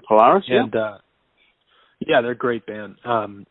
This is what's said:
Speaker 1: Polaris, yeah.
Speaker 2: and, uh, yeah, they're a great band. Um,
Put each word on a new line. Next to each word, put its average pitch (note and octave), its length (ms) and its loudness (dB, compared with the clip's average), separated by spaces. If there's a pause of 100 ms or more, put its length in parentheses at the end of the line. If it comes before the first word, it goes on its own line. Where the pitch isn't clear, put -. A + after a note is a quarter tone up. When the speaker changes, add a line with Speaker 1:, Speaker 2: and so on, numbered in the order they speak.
Speaker 1:
Polaris, B2+ 400 4
yeah. B2+ 160 2
Speaker 2:
and, A2+ 120 -6
uh, G#2+ 220 -4 (1040)
yeah, D3 220 0
they're A#2+ 100 -4
a A#2+ 60 -6
great A#2 280 -4
band. G#2 300 -12 (100)
Um, G#2 460 -4